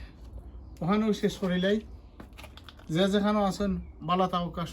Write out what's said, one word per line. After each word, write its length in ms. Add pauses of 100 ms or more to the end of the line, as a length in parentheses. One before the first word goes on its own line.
(800)
ওখানেও 300 (100)
শেষ 120 (100)
করিলাই। 340 (1160)
যে 100 (100)
যেখানেও 380
আছেন, 200 (380)
ভালো 240
থাকুকা, 380